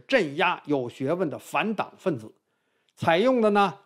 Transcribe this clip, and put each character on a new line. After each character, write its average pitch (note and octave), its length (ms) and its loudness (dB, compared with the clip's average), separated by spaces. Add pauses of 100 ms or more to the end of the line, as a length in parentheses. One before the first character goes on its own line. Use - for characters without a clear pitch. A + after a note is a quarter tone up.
镇 D#3+ 300 0
压 F3 280 0
有 C#3 220 -2
学 C3+ 260 -4
问 F3 160 -2
的 B2 80 -8
反 F3 380 -4
党 - 220 -6
分 E3 200 -4
子， G#2+ 140 -16 (640)
采 E3+ 220 2
用 B3 240 2
的 G#3+ 80 4
呢， G3+ 240 2 (120)